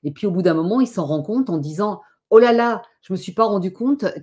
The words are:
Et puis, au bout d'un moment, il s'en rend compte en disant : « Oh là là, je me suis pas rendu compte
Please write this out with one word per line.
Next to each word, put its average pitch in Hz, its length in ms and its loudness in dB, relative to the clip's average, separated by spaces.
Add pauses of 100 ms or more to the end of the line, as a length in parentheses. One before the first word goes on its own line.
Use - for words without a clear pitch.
Et 143 80 -6
puis, 208 160 -6
au 190 40 -2
bout 175 120 -2
d'un 170 100 2
moment, 175 260 0
il 262 60 4
s'en 175 220 -6
rend 147 160 -2
compte 247 260 -2
en 170 80 -2
disant : « 160 440 -4 (280)
Oh 220 80 8
là 240 160 8
là, 233 300 0 (180)
je - 100 -12
me 190 60 -4
suis - 140 -10
pas 220 140 2
rendu 190 280 -2
compte 262 320 -2 (180)